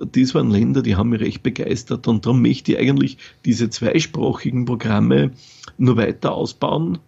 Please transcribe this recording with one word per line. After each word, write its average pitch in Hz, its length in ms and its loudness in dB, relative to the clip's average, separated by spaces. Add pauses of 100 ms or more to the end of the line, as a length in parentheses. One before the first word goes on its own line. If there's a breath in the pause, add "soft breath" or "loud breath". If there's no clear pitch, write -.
das - 340 0
waren 127 160 2
Länder, 120 320 2
die 110 140 0
haben 110 140 0
mich 113 100 -2
recht - 240 -6
begeistert. - 640 -4
Und 110 180 0
darum 120 160 2
möchte 120 300 0
ich - 60 0
eigentlich 135 400 0 (260 loud breath)
diese 113 260 0
zweisprachigen 120 920 -2
Programme 120 680 2 (480 loud breath)
nur 123 180 4
weiter 110 360 -2
ausbauen. 160 760 -2